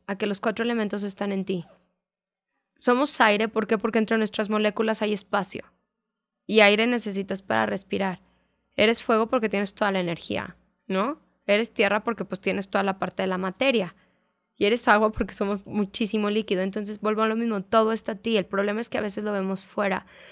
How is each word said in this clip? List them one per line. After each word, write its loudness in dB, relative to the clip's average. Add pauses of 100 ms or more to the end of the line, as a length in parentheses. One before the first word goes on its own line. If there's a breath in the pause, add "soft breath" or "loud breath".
a -6
que -2
los -4
cuatro -2
elementos -2
están -4
en -4
ti. -6 (1120)
Somos 2
aire, 4
¿por -2
qué? 2
Porque -2
entre 2
nuestras -2
moléculas 0
hay 0
espacio. -4 (840)
Y 6
aire 8
necesitas -2
para 0
respirar. -4 (560)
Eres 2
fuego 2
porque 0
tienes -2
toda 0
la 0
energía, -6 (300)
¿no? -2 (260)
Eres 2
tierra 0
porque, -4
pues, -8
tienes -2
toda 0
la -2
parte -4
de 0
la -2
materia. 0 (640)
Y 2
eres 2
agua 6
porque -4
somos -4
muchísimo -2
líquido. 0
Entonces, -6
vuelvo 0
a 2
lo -2
mismo, -2
todo 4
está -4
a -8
ti. 0
El 0
problema -2
es -6
que -4
a -2
veces -4
lo -2
vemos -2
fuera. -4 (260 soft breath)